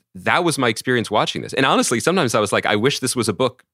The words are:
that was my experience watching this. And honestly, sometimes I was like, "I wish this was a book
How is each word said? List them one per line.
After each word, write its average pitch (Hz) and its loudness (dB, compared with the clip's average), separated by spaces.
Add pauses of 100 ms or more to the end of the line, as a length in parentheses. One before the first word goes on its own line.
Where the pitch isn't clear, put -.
(140)
that 110 0
was 160 0
my 127 2
experience 117 -2
watching 104 0
this. - -10
And 135 0
honestly, 151 2
sometimes 160 0
I 113 2
was 104 0
like, 104 0
"I 107 2
wish 127 0
this 131 -4
was 113 0
a 98 -2
book 127 -4 (100)